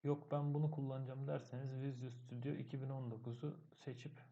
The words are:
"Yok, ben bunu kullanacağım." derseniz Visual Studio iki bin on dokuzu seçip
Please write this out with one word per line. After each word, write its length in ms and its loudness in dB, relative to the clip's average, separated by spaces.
"Yok, 280 4
ben 220 4
bunu 180 6
kullanacağım." 560 0
derseniz 540 0
Visual 300 -2
Studio 400 -4
iki 300 -2
bin 80 -2
on 220 -2
dokuzu 480 -4
seçip 460 -8